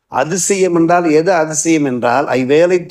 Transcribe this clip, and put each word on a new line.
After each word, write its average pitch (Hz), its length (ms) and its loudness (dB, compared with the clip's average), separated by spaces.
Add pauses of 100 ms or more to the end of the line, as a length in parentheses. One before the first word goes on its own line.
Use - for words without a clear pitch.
அதிசயம் 175 680 -2
என்றால் 170 340 2
எது 165 240 2
அதிசயம் 156 520 0
என்றால், 123 420 -2
ஐவேளை 156 640 0